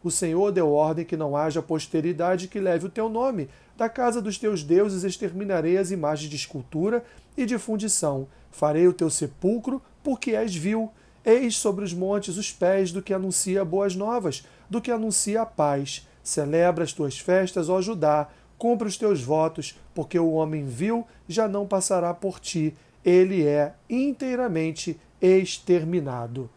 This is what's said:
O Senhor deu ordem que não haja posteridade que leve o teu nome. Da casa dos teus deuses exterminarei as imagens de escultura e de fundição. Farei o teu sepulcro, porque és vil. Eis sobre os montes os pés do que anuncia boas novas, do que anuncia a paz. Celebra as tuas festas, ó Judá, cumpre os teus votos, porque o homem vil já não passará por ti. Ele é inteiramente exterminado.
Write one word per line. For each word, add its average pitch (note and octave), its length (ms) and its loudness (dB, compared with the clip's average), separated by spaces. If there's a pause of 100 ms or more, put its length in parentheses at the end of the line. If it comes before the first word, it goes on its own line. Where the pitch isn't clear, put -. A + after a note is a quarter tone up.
O E3+ 60 -2
Senhor F3+ 400 0
deu E3+ 200 4
ordem D#3 320 2
que E3 140 -4
não D3 180 -2
haja D3+ 280 0
posteridade E3+ 840 -2
que G3+ 120 -8
leve F3+ 260 0
o F#3 60 -8
teu A3+ 180 -4
nome. A3 400 -2 (260)
Da A3+ 140 -2
casa A#3+ 320 0
dos G#3 160 -6
teus G#3 240 -2
deuses F3+ 420 2
exterminarei F#3 760 0
as F#3 100 0
imagens D3+ 400 -2
de D3 60 -10
escultura E3+ 680 -4 (320)
e C4+ 80 -2
de A#3 140 -2
fundição. F3 680 -2 (240)
Farei D#3 360 2
o F3 60 4
teu F3 160 0
sepulcro, A3 720 -2 (220)
porque A#3+ 320 -2
és G#3+ 200 0
vil. G#3+ 360 -2 (340)
Eis A#3+ 320 4
sobre G3+ 260 -2
os F#3 80 -4
montes F#3 460 -2
os G#3 140 -6
pés F#3+ 400 2
do F#3 100 -6
que F#3+ 140 -2
anuncia F#3+ 500 0
boas F#3+ 300 0
novas, G3+ 500 -4 (240)
do A3+ 100 -4
que A#3+ 120 -4
anuncia A3 500 0
a A3+ 40 -2
paz. C#3+ 640 -2 (140)
Celebra E3 600 2
as D3+ 100 -4
tuas C#3+ 240 -4
festas, F#3 500 0
ó F#3 140 2
Judá, D3+ 480 0 (300)
cumpre A3+ 280 0
os G3 120 -6
teus G3+ 240 2
votos, D#3 520 -2 (200)
porque E3+ 240 -2
o E3 140 2
homem D#3 340 -2
vil G#3 400 -2 (200)
já G#3+ 200 0
não G3+ 180 -4
passará F#3 480 0
por F#3 260 -6
ti. D#3 360 -2 (280)
Ele F#3 400 6
é D3 300 2 (160)
inteiramente A#3 1080 -2 (200)
exterminado. D#3+ 1400 2